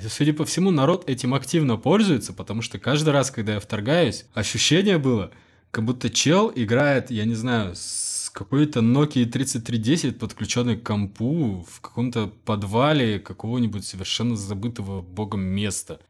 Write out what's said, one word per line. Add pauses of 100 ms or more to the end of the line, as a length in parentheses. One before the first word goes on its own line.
судя
по
всему,
народ
этим
активно
пользуется,
потому
что
каждый
раз,
когда
я
вторгаюсь,
ощущение
было, (400)
как
будто
чел
играет,
я
не
знаю,
с
какой-то
Nokia
тридцать
три
десять,
подключенной
к
компу
в
каком-то
подвале
какого-нибудь
совершенно
забытого
богом
места, (100)